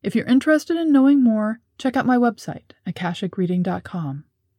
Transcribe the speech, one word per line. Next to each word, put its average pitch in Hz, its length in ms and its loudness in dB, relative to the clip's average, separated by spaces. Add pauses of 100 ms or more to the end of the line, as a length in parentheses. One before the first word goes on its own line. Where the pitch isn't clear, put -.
If 202 120 -6
you're 226 120 -2
interested 302 500 2
in 330 160 0
knowing 277 300 6
more, 220 380 0 (180)
check 262 180 -4
out 240 100 -2
my 247 100 2
website, 233 560 -4 (140)
akashicreading 180 760 -4
dot 180 200 -4
com. 147 420 -10 (340)